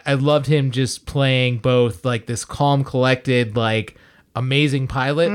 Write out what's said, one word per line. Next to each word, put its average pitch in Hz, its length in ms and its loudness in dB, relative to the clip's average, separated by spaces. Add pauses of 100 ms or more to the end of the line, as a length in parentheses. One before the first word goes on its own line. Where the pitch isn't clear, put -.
I 143 80 0
loved 143 320 2
him 139 240 2
just 127 340 -4
playing 127 540 0
both, 123 460 0
like, 120 220 -2
this 120 200 -6
calm, 143 360 0
collected, 127 720 0
like, 110 420 -2 (380)
amazing 135 520 0
pilot, 147 480 0